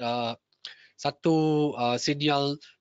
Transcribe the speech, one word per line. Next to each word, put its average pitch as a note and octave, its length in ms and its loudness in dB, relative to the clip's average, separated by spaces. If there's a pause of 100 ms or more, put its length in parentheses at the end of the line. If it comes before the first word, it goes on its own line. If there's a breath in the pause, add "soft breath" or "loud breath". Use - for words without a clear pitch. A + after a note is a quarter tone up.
uh, A#2+ 320 -2 (640 loud breath)
satu, D3+ 800 2
uh, A#2+ 160 0
sinyal, C#3+ 640 0 (220 loud breath)